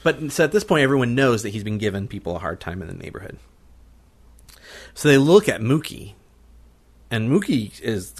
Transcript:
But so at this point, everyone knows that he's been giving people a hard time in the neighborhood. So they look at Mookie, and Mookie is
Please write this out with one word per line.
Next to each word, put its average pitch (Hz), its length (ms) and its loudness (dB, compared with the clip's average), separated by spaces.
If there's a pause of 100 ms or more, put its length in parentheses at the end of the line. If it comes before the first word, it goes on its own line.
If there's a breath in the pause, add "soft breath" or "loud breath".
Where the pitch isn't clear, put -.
But 151 300 -2
so 165 120 2
at 151 80 0
this 208 120 2
point, 156 180 4
everyone 131 320 2
knows 131 280 2
that 110 80 -6
he's 104 140 -8
been 107 140 -4
giving 98 300 -4
people 87 260 -8
a 87 60 -8
hard 85 200 -6
time 87 220 -10
in 80 60 -12
the 90 60 -12
neighborhood. - 420 -14 (1600 loud breath)
So - 140 0
they 139 100 8
look 170 300 6
at 101 120 -4
Mookie, 117 540 -4 (960)
and 110 200 -2
Mookie 143 500 0
is 98 400 -6